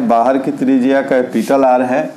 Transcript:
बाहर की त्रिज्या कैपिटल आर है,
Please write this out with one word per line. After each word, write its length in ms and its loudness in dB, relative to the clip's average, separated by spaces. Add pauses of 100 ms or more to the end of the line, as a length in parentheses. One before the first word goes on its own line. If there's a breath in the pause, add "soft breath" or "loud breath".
बाहर 300 2
की 140 -4
त्रिज्या 500 0
कैपिटल 600 0
आर 200 2
है, 200 -2 (120)